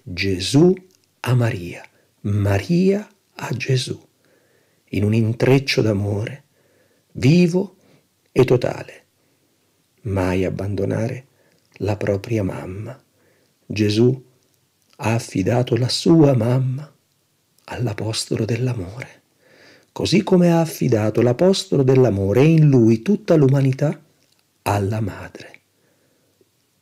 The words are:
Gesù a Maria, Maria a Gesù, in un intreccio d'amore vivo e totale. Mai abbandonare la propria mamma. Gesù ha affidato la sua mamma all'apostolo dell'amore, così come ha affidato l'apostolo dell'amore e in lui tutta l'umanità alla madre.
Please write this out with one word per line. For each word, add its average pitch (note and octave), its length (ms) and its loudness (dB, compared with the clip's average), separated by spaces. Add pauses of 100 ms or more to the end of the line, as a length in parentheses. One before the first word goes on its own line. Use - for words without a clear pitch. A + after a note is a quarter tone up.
Gesù F#2+ 680 2 (480)
a B2 140 0
Maria, G#2 480 -2 (380)
Maria G#2 880 0 (260)
a - 180 -12
Gesù, - 480 -4 (920)
in F#2+ 120 -2
un G#2 100 2
intreccio A#2+ 680 2
d'amore G#2 640 -4 (680)
vivo F3+ 600 2 (580)
e C3 140 4
totale. - 600 -2 (1000)
Mai F#2 420 -2
abbandonare G#2 840 -4 (520)
la G2+ 180 -4
propria G2+ 480 -4
mamma. F#2+ 580 -10 (600)
Gesù G#2+ 580 0 (760)
ha A2 160 -2
affidato A#2 600 -2
la A#2+ 120 -2
sua D#3 460 4
mamma B2+ 600 -2 (680)
all'apostolo A2 800 -6
dell'amore, A2+ 760 -8 (680)
così - 320 -2
come F3 300 2
ha E3 80 2
affidato A#2 600 0
l'apostolo E3 600 0
dell'amore A#2+ 600 2
e D#3 80 4
in D#3 180 6
lui A#2 320 4
tutta G3 360 0
l'umanità C#3 640 2 (640)
alla G#2 380 -2
madre. - 540 -12 (1300)